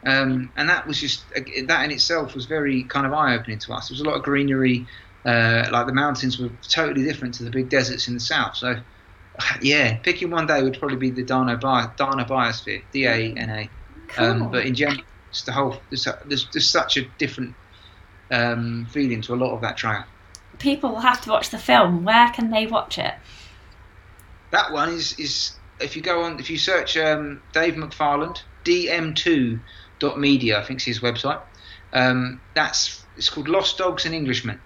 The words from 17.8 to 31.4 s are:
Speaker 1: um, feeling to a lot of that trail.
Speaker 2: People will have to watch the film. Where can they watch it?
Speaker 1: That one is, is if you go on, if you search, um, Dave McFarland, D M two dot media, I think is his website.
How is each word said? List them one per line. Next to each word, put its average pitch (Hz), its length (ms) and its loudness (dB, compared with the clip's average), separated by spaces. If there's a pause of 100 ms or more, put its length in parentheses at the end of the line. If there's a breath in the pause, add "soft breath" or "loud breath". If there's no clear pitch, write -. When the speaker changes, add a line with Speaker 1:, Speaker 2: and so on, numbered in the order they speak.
Speaker 1:
um, 117 600 0
feeling 123 300 0
to 120 120 -4
a 123 40 0
lot 123 160 0
of 113 80 -6
that 113 160 -4
trail. 107 260 -2 (560)
Speaker 2:
People 277 320 0
will 220 80 -6
have 247 220 4
to - 100 -12
watch - 180 0
the 226 80 -8
film. 180 480 4
Where 233 240 8
can 233 220 -2
they 220 160 0
watch - 320 -4
it? - 160 -4 (1400 loud breath)
Speaker 1:
That - 200 0
one 151 180 0
is, 165 300 -6
is - 340 -4 (260)
if 135 160 -6
you 160 60 -8
go 170 220 0
on, 160 160 -6
if 135 100 -10
you 160 80 -4
search, 175 400 0
um, 151 440 0 (120)
Dave 165 200 2
McFarland, 151 680 -2 (220)
D 175 260 2
M 160 240 -2
two 131 460 2 (400 loud breath)
dot 143 200 0
media, 127 400 4
I 101 40 -4
think 131 160 -8
is - 60 -4
his 113 140 -4
website. 123 420 -2 (500 loud breath)